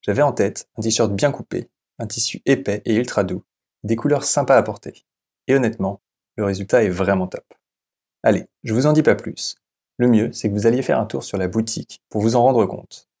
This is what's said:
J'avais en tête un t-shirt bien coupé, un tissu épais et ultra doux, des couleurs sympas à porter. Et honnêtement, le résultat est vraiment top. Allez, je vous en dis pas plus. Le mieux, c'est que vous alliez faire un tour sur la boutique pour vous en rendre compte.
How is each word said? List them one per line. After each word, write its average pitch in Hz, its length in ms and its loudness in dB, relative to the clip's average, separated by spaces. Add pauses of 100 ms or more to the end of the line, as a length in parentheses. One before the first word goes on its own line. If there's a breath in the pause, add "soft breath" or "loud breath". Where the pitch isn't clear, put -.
J'avais 107 200 0
en 143 120 2
tête 104 340 -2 (100)
un 113 40 -8
t-shirt 110 340 0
bien 139 160 2
coupé, - 380 -8 (300)
un 117 60 -6
tissu - 400 -6
épais 104 380 0
et 107 140 0
ultra 117 260 0
doux, 92 220 -6 (400)
des 110 100 0
couleurs 139 300 0
sympas 139 320 4
à - 60 4
porter. - 420 -10 (420)
Et 131 80 4
honnêtement, 110 460 -2 (360)
le 107 80 -2
résultat 98 380 2
est 101 60 2
vraiment 92 380 0
top. - 160 -10 (800)
Allez, 101 240 2 (160)
je 117 100 -4
vous 127 120 0
en 151 80 4
dis 151 100 4
pas 110 120 4
plus. - 420 -10 (400)
Le 123 100 2
mieux, 117 240 2
c'est - 180 -4
que 101 40 -4
vous 104 140 0
alliez 127 140 2
faire 135 180 0
un 107 60 -2
tour - 180 -8
sur - 140 -8
la 92 100 -2
boutique - 640 -6
pour 104 120 -4
vous 113 140 2
en 120 80 4
rendre 123 220 4
compte. - 440 -12 (100)